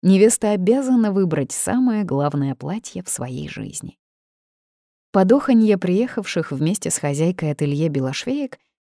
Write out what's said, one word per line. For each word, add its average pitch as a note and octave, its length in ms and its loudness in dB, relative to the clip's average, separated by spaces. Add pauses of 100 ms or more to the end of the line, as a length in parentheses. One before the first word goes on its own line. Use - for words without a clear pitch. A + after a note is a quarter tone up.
Невеста G3+ 500 4
обязана A3+ 600 2
выбрать E3+ 400 0
самое A#3+ 520 0
главное C#3+ 520 -2
платье F3+ 480 -10
в - 60 -14
своей C3 380 -8
жизни. - 520 -12 (1120)
Под F#3+ 200 4
оханье A3+ 460 4
приехавших F#3 760 -2
вместе D#3 380 -2
с - 80 -4
хозяйкой D#3 540 -2
ателье D3 380 -2
белошвеек D3 720 -4 (220)